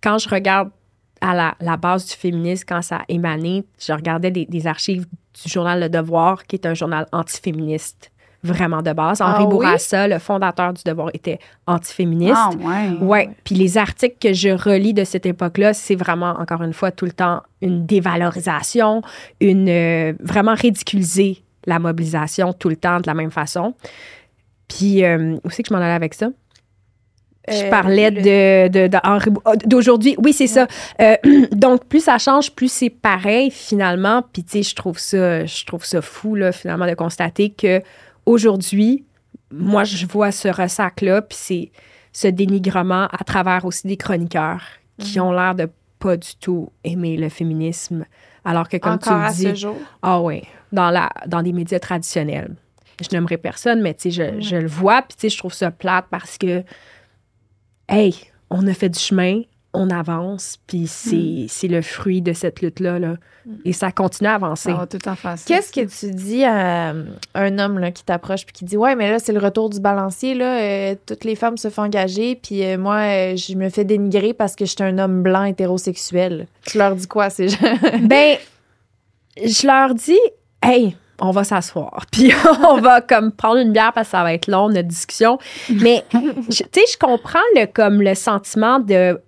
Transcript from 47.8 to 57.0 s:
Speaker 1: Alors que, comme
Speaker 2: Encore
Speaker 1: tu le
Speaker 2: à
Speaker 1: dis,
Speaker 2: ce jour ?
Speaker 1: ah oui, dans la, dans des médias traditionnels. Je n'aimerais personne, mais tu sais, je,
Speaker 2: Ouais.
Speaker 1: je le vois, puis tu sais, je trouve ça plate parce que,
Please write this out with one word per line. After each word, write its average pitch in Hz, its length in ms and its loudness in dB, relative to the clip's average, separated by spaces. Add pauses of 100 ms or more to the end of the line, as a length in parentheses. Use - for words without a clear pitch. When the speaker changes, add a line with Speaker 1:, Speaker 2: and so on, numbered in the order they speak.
Speaker 1:
Alors 170 240 -2
que, - 100 -6
comme - 160 -2
Speaker 2:
Encore 220 180 -2
Speaker 1:
tu 208 80 2
le 208 60 -2
Speaker 2:
à 214 40 0
Speaker 1:
dis, 175 140 -4
Speaker 2:
ce 196 100 0
jour ? 202 220 -8 (260)
Speaker 1:
ah 180 180 0
oui, 170 220 -4 (300)
dans 180 180 2
la, 175 180 0 (200)
dans 170 140 -2
des 175 100 -2
médias 175 260 -4
traditionnels. 165 800 -6 (440)
Je - 120 -14
n'aimerais 170 240 -2
personne, 226 460 -2
mais 170 120 -2
tu - 160 -6
sais, - 0 -
je, 170 120 -4
Speaker 2:
Ouais. 208 200 -6
Speaker 1:
je 185 140 -4
le 165 100 -2
vois, 190 360 2
puis - 140 -16
tu - 40 -16
sais, 220 80 -2
je 208 100 -4
trouve 180 160 -10
ça 180 160 -2
plate 180 400 -4
parce - 280 -12
que, 180 260 -2 (1200)